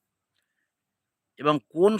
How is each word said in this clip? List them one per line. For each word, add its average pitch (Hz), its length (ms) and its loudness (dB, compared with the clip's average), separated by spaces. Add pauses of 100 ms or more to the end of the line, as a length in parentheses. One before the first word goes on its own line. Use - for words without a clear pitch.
(1400)
এবং 151 140 0 (180)
কোন 190 260 2